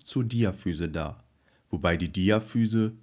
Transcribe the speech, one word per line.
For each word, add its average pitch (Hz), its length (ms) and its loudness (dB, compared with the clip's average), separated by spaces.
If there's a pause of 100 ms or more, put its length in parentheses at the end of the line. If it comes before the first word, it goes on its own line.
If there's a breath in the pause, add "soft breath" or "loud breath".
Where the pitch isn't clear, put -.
zur 131 200 -2
Diaphyse 92 640 -2
dar, 78 340 -6 (440 soft breath)
wobei 87 280 0
die 82 160 -2
Diaphyse, 110 920 2